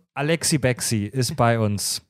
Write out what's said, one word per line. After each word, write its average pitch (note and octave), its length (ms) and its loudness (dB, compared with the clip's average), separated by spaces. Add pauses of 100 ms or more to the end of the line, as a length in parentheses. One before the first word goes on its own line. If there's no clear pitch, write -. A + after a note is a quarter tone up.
(160)
Alexi D#3 420 0
Bexi A#2 480 0
ist B2+ 300 -2
bei A#2 240 4
uns. G#2 500 -2